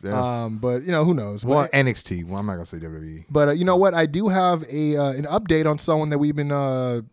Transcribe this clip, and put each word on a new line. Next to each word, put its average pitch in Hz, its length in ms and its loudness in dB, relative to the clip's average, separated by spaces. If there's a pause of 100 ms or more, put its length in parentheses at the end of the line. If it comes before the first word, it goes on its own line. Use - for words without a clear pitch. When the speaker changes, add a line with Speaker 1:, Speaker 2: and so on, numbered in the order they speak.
Speaker 1:
Yeah. 120 420 -2
Speaker 2:
Um, 110 140 -6
but, 123 260 -2
you 180 80 -2
know, 156 120 4
who 180 100 4
knows? 104 320 -4
Speaker 1:
Well, 143 160 4
Speaker 2:
But 131 100 -2
Speaker 1:
N 135 160 4
X - 140 -4
T. 87 220 -6
Well, 92 160 -8
I'm 104 60 -4
not 101 80 -4
gonna 85 120 -10
say 85 120 -12
W 80 160 -12
W 160 260 -14
E. 156 100 -18
Speaker 2:
But, 147 180 4
uh, 143 40 2
you 175 140 0
know 185 100 4
what? 190 180 6
I 165 120 4
do 175 220 0
have 180 420 2
a, 151 260 0
uh, 143 160 2
an 139 120 -4
update 160 440 2
on 151 100 0
someone 156 320 0
that 147 80 0
we've 147 180 2
been, 143 160 -2
uh, 131 480 -2 (120)